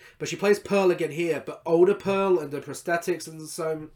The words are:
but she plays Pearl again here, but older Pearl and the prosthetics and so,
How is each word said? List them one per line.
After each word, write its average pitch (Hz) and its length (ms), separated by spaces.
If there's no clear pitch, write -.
but 147 100
she - 80
plays 202 220
Pearl 190 320
again 165 200
here, 160 340
but - 220
older 175 280
Pearl 196 440
and 143 140
the 143 80
prosthetics 170 640
and 156 220
so, 156 480